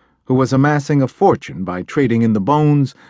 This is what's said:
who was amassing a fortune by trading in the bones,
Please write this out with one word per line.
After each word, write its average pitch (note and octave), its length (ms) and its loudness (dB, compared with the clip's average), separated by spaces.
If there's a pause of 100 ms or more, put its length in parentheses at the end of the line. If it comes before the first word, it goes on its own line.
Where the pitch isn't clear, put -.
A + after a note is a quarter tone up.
(280)
who C3 60 0
was B2+ 180 0
amassing C#3+ 480 0
a C3 60 0
fortune C3+ 560 -2
by F2+ 220 -8
trading A#2 380 0
in A2+ 100 2
the G#2+ 80 0
bones, D3 560 0 (140)